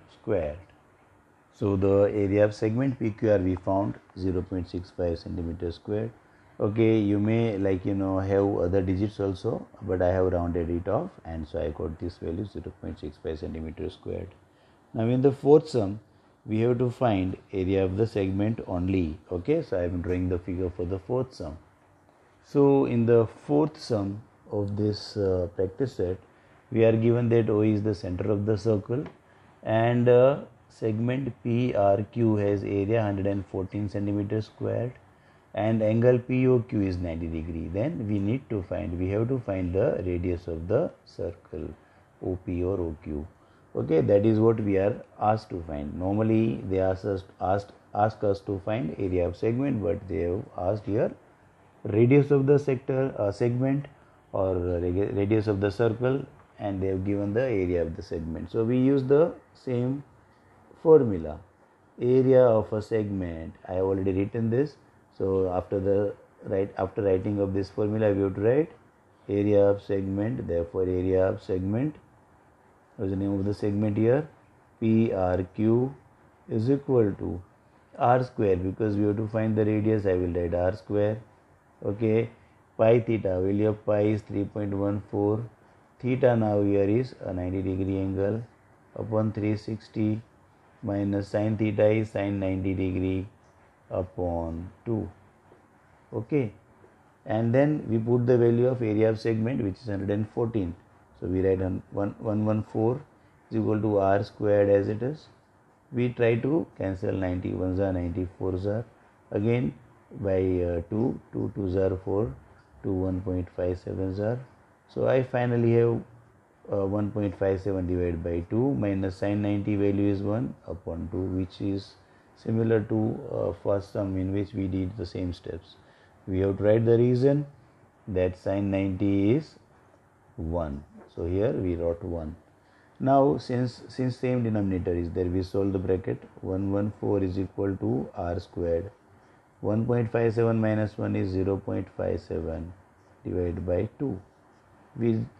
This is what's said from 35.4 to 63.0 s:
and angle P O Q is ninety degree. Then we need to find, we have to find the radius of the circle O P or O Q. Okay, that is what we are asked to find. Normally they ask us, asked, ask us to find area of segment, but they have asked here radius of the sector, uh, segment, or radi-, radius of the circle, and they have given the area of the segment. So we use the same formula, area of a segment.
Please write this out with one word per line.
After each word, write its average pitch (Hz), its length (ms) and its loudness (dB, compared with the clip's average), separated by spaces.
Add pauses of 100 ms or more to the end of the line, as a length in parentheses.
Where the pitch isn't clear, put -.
and 110 280 0
angle 117 380 6
P 127 280 0
O 127 120 6
Q 110 220 -2
is 92 160 0
ninety 85 300 -6
degree. 82 420 -6
Then 120 400 -4
we 104 100 0
need 110 300 -2
to 101 140 -4
find, 87 360 -6
we 92 120 -2
have 113 180 0
to 131 100 -2
find 92 320 -4
the 95 340 0
radius 87 420 -2
of 82 200 -8
the 123 240 0 (140)
circle 85 640 -10 (520)
O 92 240 -4
P 90 180 -2
or 92 180 0
O 80 200 -6
Q. 76 240 -6 (500)
Okay, 151 260 2
that 104 220 4
is 110 160 4
what 113 200 6
we 101 180 0
are 101 260 0 (160)
asked 110 300 0
to 87 180 -8
find. 73 300 -8
Normally 110 720 0
they 95 100 0
ask 95 260 0
us, 98 180 -4 (180)
asked, 95 300 -2 (240)
ask 107 280 0
us 101 180 0
to 98 240 -6
find 123 340 -4
area 90 280 0
of 87 80 -4
segment, 120 460 -2
but 92 260 -4
they 85 140 -4
have 90 220 -2 (140)
asked 98 280 -2
here 127 260 -2 (720)
radius 120 460 6
of 139 160 4
the 143 140 6
sector, 135 580 -2
uh, 101 140 0
segment, 131 560 0 (440)
or 95 240 0
radi-, 90 600 -2
radius 101 320 2
of 101 120 0
the 101 120 2
circle, 120 520 0 (360)
and 98 220 -6
they 95 60 -2
have 95 160 -2
given 101 300 -2
the 117 80 2
area 92 400 0
of 80 140 -4
the 87 80 -12
segment. 82 480 -8
So 113 120 -2
we 123 140 2
use 135 260 4
the 143 300 4 (220)
same 127 480 -4 (800)
formula, 98 560 6 (600)
area 127 460 6
of 110 280 4
a 107 80 0
segment. 92 760 -4 (120)